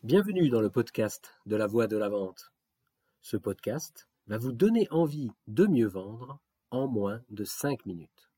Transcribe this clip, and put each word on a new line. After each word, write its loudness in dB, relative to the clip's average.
Bienvenue 4
dans 4
le 2
podcast -4
de -2
la 0
voix 2
de 0
la 0
vente. -6
Ce -6
podcast -6
va -4
vous -4
donner 4
envie 0
de 4
mieux 4
vendre -8
en -2
moins -2
de -8
cinq -6
minutes. -14